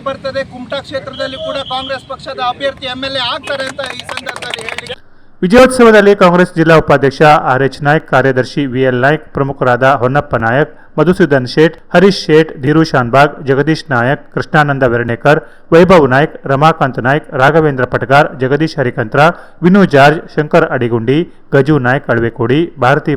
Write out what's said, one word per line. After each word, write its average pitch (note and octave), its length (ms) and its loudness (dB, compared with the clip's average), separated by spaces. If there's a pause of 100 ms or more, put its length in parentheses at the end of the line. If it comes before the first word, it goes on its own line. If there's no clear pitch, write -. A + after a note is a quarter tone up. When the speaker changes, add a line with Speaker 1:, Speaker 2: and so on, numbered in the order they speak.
Speaker 1:
ಬರ್ತದೆ. C4+ 320 -8 (120)
ಕುಮಟಾ B3+ 340 -12
ಕ್ಷೇತ್ರದಲ್ಲಿ C4+ 600 -10
ಕೂಡ C#4+ 100 -8 (180)
ಕಾಂಗ್ರೆಸ್ C4+ 360 -10
ಪಕ್ಷದ C4 300 -14 (120)
ಅಭ್ಯರ್ಥಿ C4+ 420 -8
ಎಂ C4 120 -14
ಎಲ್ C4+ 140 -8
ಎ - 20 -6 (100)
ಆಗ್ತಾರೆ C#4 360 -8
ಅಂತ C#4 120 -12 (180)
ಈ - 120 -10
ಸಂದರ್ಭದಲ್ಲಿ A#3+ 600 -12
ಹೇಳಿ. A#3+ 260 -12 (460)
Speaker 2:
ವಿಜಯೋತ್ಸವದಲ್ಲಿ A3+ 760 4
ಕಾಂಗ್ರೆಸ್ F3+ 360 2
ಜಿಲ್ಲಾ D#3+ 240 4
ಉಪಾಧ್ಯಕ್ಷ C#3 400 0 (300)
ಆರ್ C3 140 0
ಎಚ್ - 200 -6
ನಾಯ್ಕ್, D3+ 280 0
ಕಾರ್ಯದರ್ಶಿ C3 500 -2 (100)
ವಿ C3 160 -4
ಎಲ್ B2 140 -2
ನಾಯ್ಕ್, D3+ 220 0 (100)
ಪ್ರಮುಖರಾದ C3 500 -2 (160)
ಹೊನ್ನಪ್ಪ C#3 340 -2 (100)
ನಾಯಕ್, C3 260 -2 (260)
ಮಧುಸೂದನ್ D3+ 560 0
ಶೇಟ್, D#3+ 220 2 (180)
ಹರೀಶ್ F3+ 320 2
ಶೇಟ್, D#3+ 240 2 (140)
ಧೀರು D3+ 260 2
ಶಾನ್ಬಾಗ್, C3 460 2 (140)
ಜಗದೀಶ್ C#3+ 440 -2
ನಾಯಕ್, B2+ 300 -2 (100)
ಕೃಷ್ಣಾನಂದ C#3+ 500 -2 (100)
ವೆರ್ಣೇಕರ್, A#2+ 460 0 (340)
ವೈಭವ್ E3+ 400 6
ನಾಯ್ಕ್, D3+ 220 0 (160)
ರಮಾಕಾಂತ್ C#3+ 560 0
ನಾಯ್ಕ್, D3 200 -2 (140)
ರಾಘವೇಂದ್ರ C#3+ 520 2
ಪಟ್ಗಾರ್, C3 360 2 (120)
ಜಗದೀಶ್ D3 380 -2
ಹರಿಕಂತ್ರ, B2 400 -4 (460)
ವಿನು F#3+ 180 4 (120)
ಜಾರ್ಜ್, D3 240 4 (160)
ಶಂಕರ್ D#3 320 0 (100)
ಅಡಿಗುಂಡಿ, A#2 400 -2 (380)
ಗಜು C#3+ 220 2 (100)
ನಾಯ್ಕ್ C3+ 260 -2
ಅಳವೆಕೋಡಿ, A#2 460 -2 (260)
ಭಾರತಿ D3 300 0